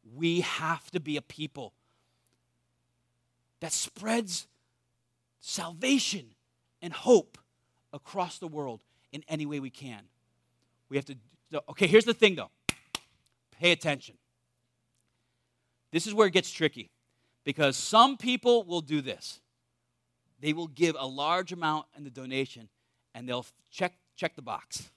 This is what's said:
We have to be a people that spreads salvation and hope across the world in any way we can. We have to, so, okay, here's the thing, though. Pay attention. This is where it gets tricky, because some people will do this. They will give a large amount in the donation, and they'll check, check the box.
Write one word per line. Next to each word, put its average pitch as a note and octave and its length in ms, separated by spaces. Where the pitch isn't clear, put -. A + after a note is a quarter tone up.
We E3+ 280
have - 500
to F3+ 80
be D3 160
a C#3 60
people C#3+ 500
that D#3+ 120
spreads G#3 760
salvation F3+ 880
and E3+ 120
hope - 440
across E3+ 460
the F3+ 100
world C#3+ 320
in D3+ 160
any D#3 180
way D3 120
we C3+ 120
can. A#2+ 320
We C3+ 80
have C3+ 100
to, C#3 100
so, D#3 200
okay, F3 160
here's G#3+ 180
the A#3 100
thing, G3 220
though. E3 140
Pay F3 140
attention. D3 420
This E3 160
is G#3 80
where G#3+ 120
it F3+ 60
gets F3+ 180
tricky, C#3+ 400
because C#3+ 320
some A#3+ 400
people A#3+ 480
will E3+ 180
do D3 180
this. - 400
They D3+ 120
will E3 160
give D#3 300
a C3 80
large D#3+ 460
amount D#3 340
in C#3+ 80
the C3+ 60
donation, C3 580
and B2 140
they'll B2 180
check, F3+ 240
check - 220
the D3 60
box. - 540